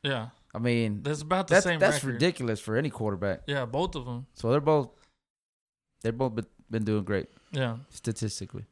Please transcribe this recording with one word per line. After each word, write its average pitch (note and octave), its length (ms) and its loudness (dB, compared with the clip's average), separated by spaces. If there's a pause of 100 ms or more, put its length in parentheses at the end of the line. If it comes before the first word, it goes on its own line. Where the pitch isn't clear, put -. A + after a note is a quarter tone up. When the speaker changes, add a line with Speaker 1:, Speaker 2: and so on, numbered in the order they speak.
Speaker 1:
Yeah. B2 260 -2 (260)
Speaker 2:
I G#2+ 60 -6
mean, A#2 420 2
Speaker 1:
That's D3 200 -4
about F#3 260 0
the F3 60 6
Speaker 2:
that's, F3 100 8
Speaker 1:
same F3 160 2
Speaker 2:
that's D3 240 6
Speaker 1:
record. C3 100 0
Speaker 2:
ridiculous A#2+ 460 0
for A2 160 -2
any C#3+ 120 2
quarterback. G2+ 580 -2
Speaker 1:
Yeah, C#3 200 -2
both D3+ 300 -2
of B2 120 -8
'em. B2 260 -10
Speaker 2:
So A#2 160 -2
they're C#3+ 100 4
both, D3 300 4 (1120)
they're A2+ 100 0
both B2 240 -2
been, A2+ 100 -4 (240)
been A2 140 -2
doing G#2+ 200 0
great G2 240 -2 (240)
Speaker 1:
Yeah. B2 260 -4 (120)
Speaker 2:
statistically. - 800 -8